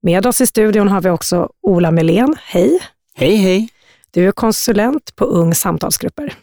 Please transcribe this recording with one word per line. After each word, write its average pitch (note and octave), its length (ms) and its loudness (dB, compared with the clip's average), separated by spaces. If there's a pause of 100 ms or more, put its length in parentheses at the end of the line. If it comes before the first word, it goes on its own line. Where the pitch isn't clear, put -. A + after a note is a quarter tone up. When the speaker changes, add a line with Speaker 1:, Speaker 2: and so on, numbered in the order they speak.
Speaker 1:
Med F3+ 240 0
oss B3 140 0
i B3+ 60 2
studion G#3+ 420 2
har G3 120 0
vi F3+ 100 0
också F3 380 -2 (140)
Ola F3 280 2
Melén. F3 540 0
Hej. A#3+ 340 0 (360)
Speaker 2:
Hej, E3+ 220 0
hej. G3 320 2 (420)
Speaker 1:
Du F3+ 180 2
är G3+ 40 0
konsulent A3+ 840 -2
på - 80 -2
Ung E3+ 300 0
Samtalsgrupper. - 880 -6